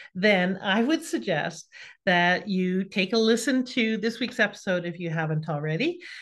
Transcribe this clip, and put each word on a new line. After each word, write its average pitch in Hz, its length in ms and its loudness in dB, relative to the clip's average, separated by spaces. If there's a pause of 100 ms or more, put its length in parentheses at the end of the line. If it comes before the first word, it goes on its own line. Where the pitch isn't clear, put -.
(140)
then 185 480 2
I 214 220 2
would 311 220 0
suggest 170 640 -4 (360)
that 180 440 4
you 185 340 0
take 190 300 -2
a 226 40 4
listen 233 500 4
to 220 280 0
this 226 240 -4
week's 233 220 -2
episode 185 440 -2
if 175 140 -8
you 170 100 -4
haven't 156 380 -2
already. 165 520 -2 (220)